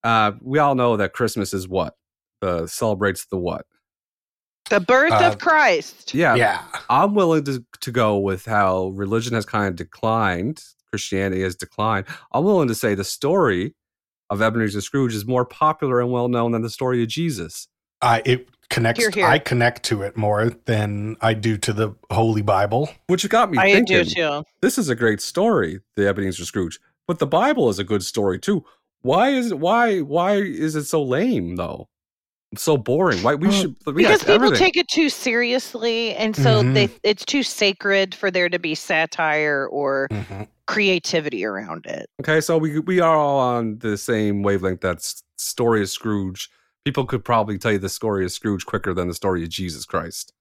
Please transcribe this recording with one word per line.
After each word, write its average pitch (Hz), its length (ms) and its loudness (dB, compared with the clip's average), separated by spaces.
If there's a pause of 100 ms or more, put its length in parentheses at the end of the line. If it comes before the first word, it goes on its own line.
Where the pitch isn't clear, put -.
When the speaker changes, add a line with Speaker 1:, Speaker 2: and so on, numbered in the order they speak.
Speaker 1:
Uh, 110 360 2
we 135 200 -2
all 143 160 4
know 120 220 4
that 98 160 0
Christmas 110 380 -2
is 92 160 -6
what? 92 280 -2 (440)
The, 87 280 -2
celebrates 101 580 -2
the 98 120 -6
what? 87 280 -6 (1040)
Speaker 2:
The 202 100 4
birth 262 340 4
Speaker 3:
Uh, 220 140 6
Speaker 2:
of - 120 0
Christ. 285 760 2
Speaker 1:
Yeah. 139 220 4
Speaker 3:
Yeah. 104 260 2 (280)
Speaker 1:
I'm 170 240 4
willing 165 320 4
to, 131 180 -4 (180)
to 127 100 -8
go 110 260 2
with 98 280 -2
how 95 440 2
religion 107 460 -2
has 107 100 0
kind 104 220 0
of 92 80 -4
declined. 110 880 -2 (260)
Christianity 95 540 -2
has 92 120 -4
declined. 107 500 -4 (260)
I'm 143 120 0
willing 185 240 4
to 113 80 0
say 104 200 0
the 95 80 -4
story 131 720 0 (540)
of 104 120 -2
Ebenezer 110 400 0
Scrooge 127 320 -2
is 104 120 -6
more 123 200 0
popular 147 560 0
and 123 100 -2
well 123 160 0
known 117 240 0
than 113 120 -2
the 117 60 -6
story 127 340 -2
of 113 60 -4
Jesus. 123 580 -6 (340)
Speaker 3:
I, 117 240 2
it 123 240 0 (200)
connects, 117 320 0
Speaker 2:
Hear, 220 100 2
hear. 196 140 0
Speaker 3:
I 151 140 6
connect 120 440 0
to 104 180 -2
it 101 160 -8
more 107 320 2 (160)
than 107 560 -2
I 113 140 2
do 107 220 0
to 110 160 -2
the 104 220 -2 (160)
Holy 110 300 2
Bible. 104 480 2 (180)
Speaker 1:
Which 185 220 0
got 220 220 2
me 160 80 0
Speaker 2:
I 196 220 6
do 185 220 2
Speaker 1:
thinking, - 120 -4
Speaker 2:
too. 156 280 -2 (180)
Speaker 1:
this - 180 0
is 170 100 -2
a 120 60 0
great 113 260 0
story, 156 580 0 (160)
the 101 120 2
Ebenezer 95 380 -2
Scrooge, 87 340 -6 (280)
but 175 120 -4
the 139 80 0
Bible 196 420 2
is 95 80 -2
a 101 60 -4
good 98 200 -2
story 95 360 -2
too. 196 260 -2 (380)
Why 175 260 4
is 247 220 0
it, 143 80 -6
why, 208 400 2
why 170 380 0
is 156 380 -2
it 147 100 -4
so 156 180 0
lame 131 540 0
though? 85 300 -8 (720)
So 156 200 0
boring. 127 440 2
Why 131 140 2
we 170 140 2
Speaker 3:
Uh, - 20 4
Speaker 1:
should, 190 240 0 (100)
we 143 80 -6
Speaker 2:
Because 226 300 4
Speaker 1:
got - 40 -2
Speaker 2:
people 208 60 6 (120)
Speaker 1:
everything. 160 120 4
Speaker 2:
take 370 200 4
it 349 100 0
too 302 220 2
seriously, 233 1080 -2
and 220 200 -2
so 135 280 4
Speaker 3:
Mm-hmm. 127 100 2
Speaker 2:
they, 135 160 2 (140)
it's 208 220 0
too 277 180 0
sacred 196 720 0
for 196 160 -2
there 180 180 0
to 170 100 -2
be 156 160 -4
satire 156 920 -2
or 135 420 -2
Speaker 3:
Mm-hmm. 104 320 -8 (240)
Speaker 2:
creativity 165 800 -2
around 98 400 -8
it. - 220 -10 (140)
Speaker 1:
Okay, 156 200 2
so 165 160 0
we, 156 220 0
we 180 200 0
are 160 160 4
all 143 240 2
on 120 400 0
the 107 180 -2
same 104 440 0
wavelength 95 400 0
that 90 160 -2
s-, - 240 -10 (160)
story 117 440 0
of 95 80 -4
Scrooge. 98 600 -6 (360)
People 139 200 -2
could 120 200 -6
probably 107 320 0
tell 113 160 -2
you 101 60 0
the 95 100 -6
story 101 360 -4
of 90 60 -6
Scrooge 101 340 -4
quicker 98 280 -4
than 90 140 -2
the 85 60 -6
story 92 300 -2
of 85 60 -8
Jesus 85 360 -8
Christ. - 560 -8